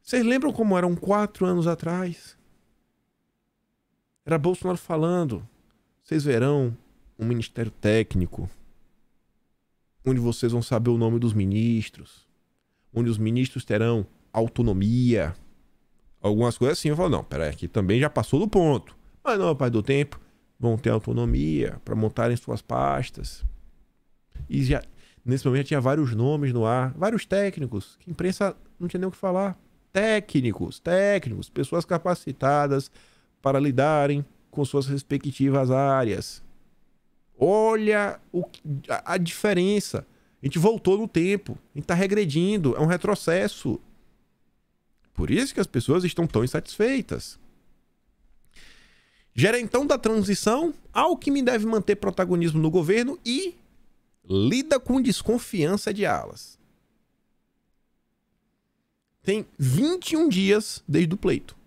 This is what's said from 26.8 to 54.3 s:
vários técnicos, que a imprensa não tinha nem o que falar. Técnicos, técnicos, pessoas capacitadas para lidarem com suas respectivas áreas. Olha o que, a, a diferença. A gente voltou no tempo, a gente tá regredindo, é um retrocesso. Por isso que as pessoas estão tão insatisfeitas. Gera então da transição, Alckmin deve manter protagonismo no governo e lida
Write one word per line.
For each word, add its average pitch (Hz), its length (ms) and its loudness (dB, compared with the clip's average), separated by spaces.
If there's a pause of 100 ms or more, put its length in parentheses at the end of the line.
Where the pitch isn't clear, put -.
vários 196 320 -2
técnicos, 185 720 -4
que - 100 -20
a - 20 -10
imprensa 185 440 -2 (240)
não 175 80 -6
tinha 180 120 -6
nem 185 80 -2
o 185 40 -6
que - 60 -20
falar. 190 420 -2 (340)
Técnicos, 202 840 0
técnicos, 185 680 0
pessoas 160 360 -4
capacitadas 147 1080 0 (500)
para 135 180 2
lidarem 143 640 2 (240)
com 143 160 -2
suas 139 220 -2
respectivas 139 840 0
áreas. 135 720 0 (960)
Olha 214 840 2 (120)
o 175 120 -2
que, - 180 -16 (280)
a, - 240 -4
a 190 40 0
diferença. 190 880 0 (360)
A 131 40 -14
gente 151 140 -2
voltou 196 380 4
no 220 100 -2
tempo, 190 500 0 (160)
a 143 40 -10
gente 147 80 -10
tá 180 80 -2
regredindo, 185 840 2
é - 40 -6
um 151 80 2
retrocesso. 180 920 -2 (1300)
Por - 200 -2
isso 240 220 0
que - 80 -2
as 180 60 0
pessoas 143 360 0
estão 170 240 -2
tão 113 160 0
insatisfeitas. - 960 -4 (1900)
Gera 208 260 4
então 247 280 0
da 285 100 2
transição, 220 760 0 (200)
Alckmin 285 500 0
deve 233 220 2
manter 214 300 0
protagonismo 175 640 0
no 156 80 2
governo 196 560 0
e 311 300 -4 (720)
lida 214 500 2